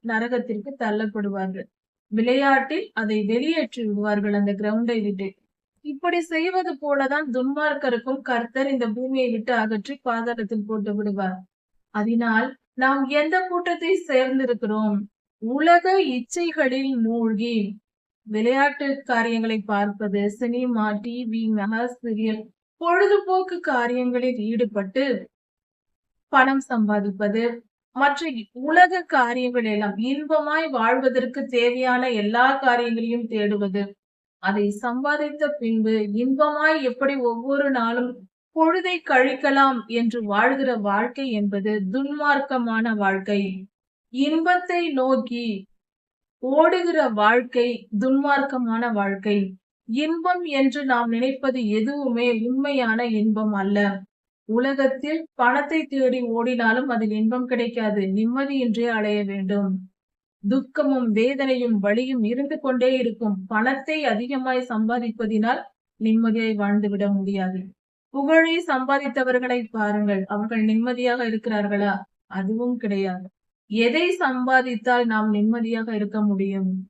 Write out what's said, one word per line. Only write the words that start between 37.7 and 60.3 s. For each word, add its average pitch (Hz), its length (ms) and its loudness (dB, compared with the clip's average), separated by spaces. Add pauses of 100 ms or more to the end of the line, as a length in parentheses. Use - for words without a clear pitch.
நாளும் 240 320 -2 (460)
பொழுதை 349 400 2 (160)
கழிக்கலாம் 269 680 4 (220)
என்று 233 200 -2 (120)
வாழ்கிற 254 400 2 (160)
வாழ்க்கை 240 400 -2 (120)
என்பது 202 320 -2 (220)
துன்மார்க்கமான 269 1120 0
வாழ்க்கை. 196 400 0 (720)
இன்பத்தை 349 680 0 (180)
நோக்கி 254 460 0 (960)
ஓடுகிற 330 560 4 (200)
வாழ்க்கை 240 500 4 (320)
துன்மார்க்கமான 269 840 2 (140)
வாழ்க்கை. 202 400 0 (520)
இன்பம் 330 540 0 (160)
என்று 269 220 2 (100)
நாம் 240 240 2
நினைப்பது 262 440 0 (180)
எதுவுமே 247 500 0 (200)
உண்மையான 262 520 0 (200)
இன்பம் 214 420 0
அல்ல. 202 180 2 (720)
உலகத்தில் 269 720 0 (200)
பணத்தை 285 380 2 (120)
தேடி 254 280 2 (160)
ஓடினாலும் 240 580 0
அதில் 220 260 0
இன்பம் 247 320 0
கிடைக்காது, 226 500 -2 (160)
நிம்மதியின்றி 240 680 0 (120)
அலைய 208 220 0 (120)
வேண்டும். 196 420 0 (680)